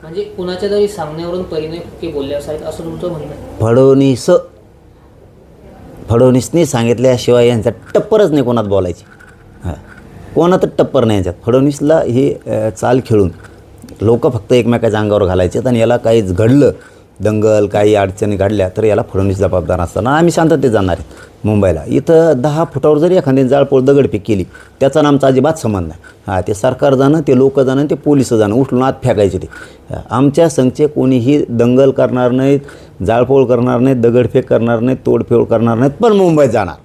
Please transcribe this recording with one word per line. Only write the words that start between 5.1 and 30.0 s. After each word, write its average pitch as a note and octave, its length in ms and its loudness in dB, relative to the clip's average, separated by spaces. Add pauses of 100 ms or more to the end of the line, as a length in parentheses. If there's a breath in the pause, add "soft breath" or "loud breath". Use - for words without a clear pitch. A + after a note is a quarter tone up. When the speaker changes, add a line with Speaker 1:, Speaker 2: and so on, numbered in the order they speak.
Speaker 2:
फडणवीसने B2+ 560 2
सांगितल्याशिवाय A#2+ 840 2
यांचा A#2 220 0 (260)
टप्परच G#3 360 2
नाही D3 120 0
कोणात A#2+ 200 -2
बोलायची. F#2+ 400 -4 (600)
हां, E2+ 100 -8 (600)
कोणातच E3+ 420 2
टप्पर C3 260 0
नाही A2 140 0
यांच्यात. F2+ 180 -4 (100)
फडणवीसला C#3+ 540 2
ही, B2 340 -2 (140)
अ, A2 300 -4
चाल B2 280 0
खेळून G#2 240 2 (720)
लोक A#2 320 0
फक्त A2+ 200 -2
एकमेकाच्या A#2 460 0
अंगावर G#2 260 0
घालायचे F#2 340 0
आणि A#2+ 200 0
याला A2+ 180 2
काहीच A2+ 380 0
घडलं, A#2 360 4 (480 loud breath)
दंगल, G#2+ 480 0
काही G#2 280 2
अडचणी G2+ 400 -2
घडल्या G2 340 -2
तर G#2+ 140 -6
याला G#2+ 180 2 (120)
फडणवीस F#2+ 240 -2
जबाबदार F2+ 420 -2
असताना G2+ 380 -2
आम्ही E3 140 2
शांततेत D#3 400 0
जाणार F#2+ 280 0
आहे - 80 -16 (360 loud breath)
मुंबईला. G2 440 0
इथं D#3+ 500 2
दहा D3+ 260 -2
फुटावर D3+ 340 0
जरी E3+ 160 2
एखाद्याने C3+ 360 2
जाळपोळ C3+ 320 2
दगडफेक C3 440 2
केली G2 180 -2 (360 loud breath)
त्याचा C3+ 200 0
आणि D3 80 2
आमचा C#3 200 2
अजिबात C3+ 260 2
संबंध G2+ 340 -4
नाही. D#2 120 -16 (280 loud breath)
हां, F#2+ 200 -2
ते G#2+ 60 -4
सरकार C3 400 0
जाणं, C#3 280 2
ते C3 160 2
लोक C3+ 220 2
जाणं, C3 260 0
ते B2+ 100 -2
पोलिस C3+ 380 0
जाणं, G#2+ 220 2
उचलून B2+ 280 0
आत C#3 100 0 (100)
फेकायचे G2+ 340 0
ते. F2 100 -8 (640 loud breath)